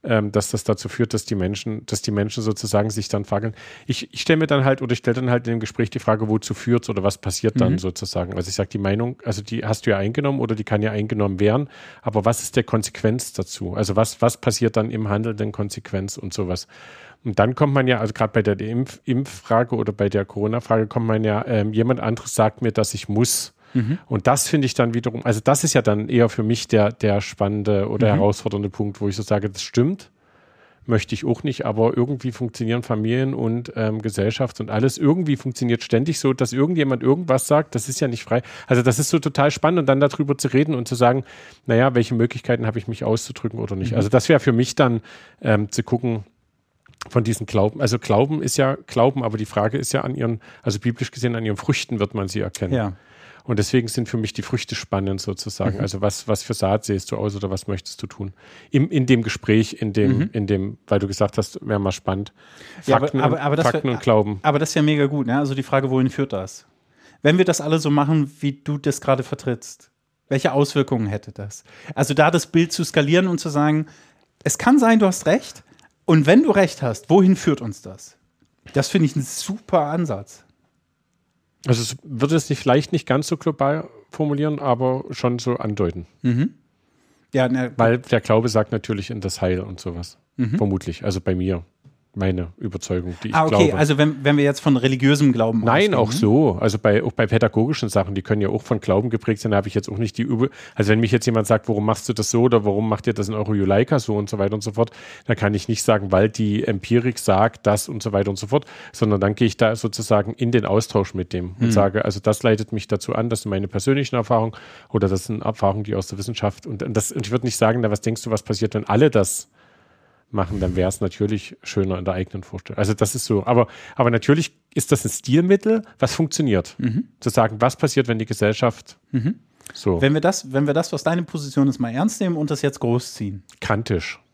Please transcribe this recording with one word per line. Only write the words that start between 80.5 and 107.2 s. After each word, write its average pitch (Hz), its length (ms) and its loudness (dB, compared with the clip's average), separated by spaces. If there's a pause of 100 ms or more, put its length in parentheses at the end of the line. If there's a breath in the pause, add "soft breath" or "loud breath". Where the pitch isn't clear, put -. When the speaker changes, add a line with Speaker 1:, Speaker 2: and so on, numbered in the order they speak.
Speaker 1:
Also 120 160 2
es 127 220 -8
würde 143 320 0
es - 120 0
nicht, 143 120 -4
vielleicht 135 320 2
nicht - 140 -4
ganz 135 200 0
so 165 100 -2
global 151 520 -2 (220)
formulieren, 147 500 -2
aber 131 500 0
schon 123 300 -2
so 120 160 -2
andeuten. 92 500 -2 (160)
Speaker 2:
Mhm. 123 320 0 (800)
Ja, 127 140 4
ne, 127 280 -2
Speaker 1:
Weil 117 220 4
der 123 220 0
Glaube 113 280 2
sagt 107 220 0
natürlich 104 400 -4
in 113 100 -8
das 95 220 -6
Heil 90 180 0
und 95 200 -12
sowas. 87 360 -10 (200)
Speaker 2:
Mhm. 113 220 -2
Speaker 1:
Vermutlich. 98 460 -2
Also 92 160 -2
bei 95 140 -2
mir. 90 300 -4 (540)
Meine 90 380 -2
Überzeugung, 90 640 -6
die 110 60 -8
ich - 60 -8
Speaker 2:
Ah, 160 100 4
okay, 113 220 4
Speaker 1:
glaube. 120 100 0
Speaker 2:
also 147 220 2
wenn, 147 260 2
wenn 147 140 4
wir 143 60 4
jetzt 143 160 0
von 139 180 4
religiösem 135 560 4
Glauben 113 280 2
Speaker 1:
Nein, 165 300 4
Speaker 2:
ausgehen, - 60 2
Speaker 1:
auch 110 100 2
Speaker 2:
ne? 117 60 -4
Speaker 1:
so. 123 440 4
Also 104 200 0
bei, 107 240 4
auch 113 100 -4
bei 113 140 2
pädagogischen 113 640 0
Sachen, 98 240 -2
die 95 80 -4
können 104 180 0
ja 95 80 0
auch 107 140 -4
von 110 180 -2
Glauben 104 300 0
geprägt 110 320 -2
sein, 110 80 -2
da 101 80 4
habe 101 100 -2
ich - 60 -12
jetzt 101 160 -2
auch 101 80 -6
nicht 113 180 -4
die 113 60 -4
Übe-, 120 260 0 (260 loud breath)
also 104 180 2
wenn 110 80 6
mich 117 120 2
jetzt 117 140 2
jemand 113 200 2
sagt, 113 220 2
„Warum 104 160 0
machst 107 240 -2
du 120 60 -2
das 107 160 -4
so?“ 117 140 2
oder 117 200 4
„Warum 104 240 0
macht 107 180 -2
ihr 117 60 0
das 104 160 -4
in 110 60 -6
eure 107 200 -2
Juleika 101 440 2
so?“ 110 180 -2
und 104 140 -4
so 107 80 -6
weiter 101 160 0
und 104 80 -6
so 110 100 -6
fort, 117 200 0 (340 loud breath)
dann 117 100 2
kann 104 160 0
ich 101 160 -4
nicht 113 140 -2
sagen, 101 280 2
„Weil 95 200 4
die 107 360 -2
Empirik 117 520 0
sagt 113 480 2